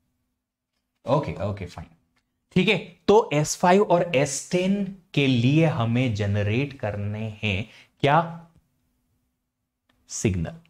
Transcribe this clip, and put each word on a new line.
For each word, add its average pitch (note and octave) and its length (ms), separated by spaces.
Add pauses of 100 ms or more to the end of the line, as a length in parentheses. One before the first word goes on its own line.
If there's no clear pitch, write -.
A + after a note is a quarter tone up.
(1080)
ओके, C#3+ 260
ओके, F#2+ 320
फाइन। - 220 (680)
ठीक F#3 140
है, - 400
तो G#3+ 240
एस D3 240
फ़ाइव F#3 260
और F3 340
एस - 360
टेन F#3+ 440 (180)
के C#3+ 120
लिए C3+ 400
हमें A#2 480
जनरेट G#2 580
करने G#2+ 720
हैं G#2+ 260 (320)
क्या? D#3+ 460 (1600)
सिग्नल। F2 460 (160)